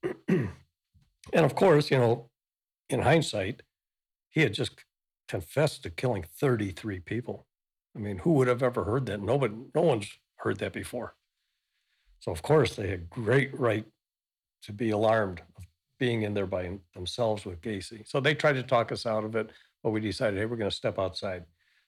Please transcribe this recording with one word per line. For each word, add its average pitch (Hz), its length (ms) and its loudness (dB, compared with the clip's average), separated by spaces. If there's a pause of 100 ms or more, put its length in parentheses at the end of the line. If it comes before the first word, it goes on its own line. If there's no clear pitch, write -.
<clears throat> - 240 -8 (1040)
And 165 120 6
of 135 100 0
course, 151 360 6
you 143 60 4
know, 123 320 2 (600)
in 101 120 0
hindsight, 110 600 2 (680)
he 156 120 0
had 113 120 2
just - 320 -6 (420)
confessed 135 560 -2
to - 60 -8
killing 101 340 -4
thirty-three 101 800 -2
people. 110 460 -8 (480)
I - 40 -12
mean, 104 200 -6
who 175 140 2
would 131 140 6
have 123 160 2
ever 120 220 0
heard 117 220 0
that? 101 140 -4
Nobody, 113 340 0 (200)
no 151 60 4
one's 127 380 0 (180)
heard 104 220 -2
that 101 120 -4
before. 113 440 -10 (1040)
So - 120 -6
of 85 120 -6
course 143 320 4
they 104 120 -6
had 90 220 -6
great 123 500 2
right 110 260 2 (760)
to - 100 -16
be 110 180 -2
alarmed 107 520 2 (160)
of - 80 -18 (340)
being 117 220 0
in 104 120 -2
there 101 120 0
by 90 340 -6 (140)
themselves 107 520 -4
with 90 160 -10
Gacy. 107 460 -8
So 143 120 -2
they 143 160 2
tried 151 180 2
to 127 100 -2
talk 117 280 2
us 110 140 -6
out 110 200 0
of 110 100 -6
it, 110 160 -2 (320)
but 110 60 0
we 110 100 0
decided, 104 400 -2
"Hey, 107 60 0
we're 120 100 -4
gonna 104 160 -2
step - 260 -4
outside." 92 480 -6 (420)